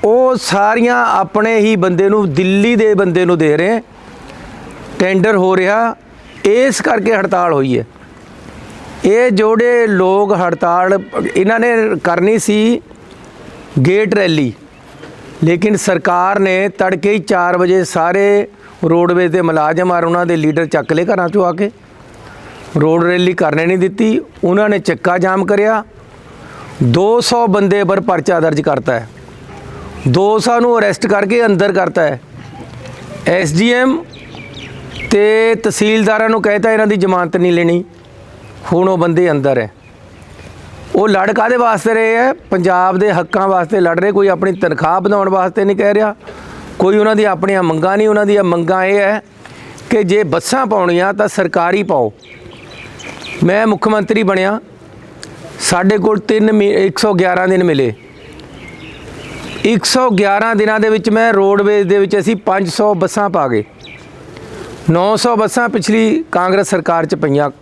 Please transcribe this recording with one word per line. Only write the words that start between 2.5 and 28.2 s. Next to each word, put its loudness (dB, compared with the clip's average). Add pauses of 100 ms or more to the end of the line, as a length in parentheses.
ਦੇ 2
ਬੰਦੇ 2
ਨੂੰ 2
ਦੇ 2
ਰਹੇ, 0 (1200)
ਟੈਂਡਰ 2
ਹੋ 2
ਰਿਹਾ, 0 (500)
ਇਸ 2
ਕਰਕੇ 0
ਹੜਤਾਲ 0
ਹੋਈ 0
ਹੈ। -6 (1160)
ਇਹ 4
ਜਿਹੜੇ 2
ਲੋਕ 2
ਹੜਤਾਲ, 0 (360)
ਇਹਨਾਂ 2
ਨੇ 2 (360)
ਕਰਨੀ 2
ਸੀ 0 (1040)
ਗੇਟ 2
ਰੈਲੀ, 0 (920)
ਲੇਕਿਨ 2
ਸਰਕਾਰ 0
ਨੇ 0
ਤੜਕੇ -2
ਹੀ 0
ਚਾਰ 0
ਵਜੇ 2
ਸਾਰੇ 2 (380)
ਰੋਡਵੇਜ਼ 2
ਦੇ 0
ਮੁਲਾਜ਼ਮ 0
ਔਰ 0
ਉਹਨਾਂ 0
ਦੇ 0
ਲੀਡਰ 0
ਚੱਕ -2
ਲਏ 0
ਘਰਾਂ 0
ਚੋਂ 0
ਆ 0
ਕੇ। -4 (1080)
ਰੋਡ 2
ਰੈਲੀ 0
ਕਰਨੇ 0
ਨਹੀਂ 0
ਦਿੱਤੀ, 0 (220)
ਉਹਨਾਂ 2
ਨੇ 0
ਚੱਕਾ -2
ਜਾਮ 0
ਕਰਿਆ। 0 (1000)
ਦੋ 2
ਸੌ 0
ਬੰਦੇ 2
ਪਰ 0
ਪਰਚਾ 0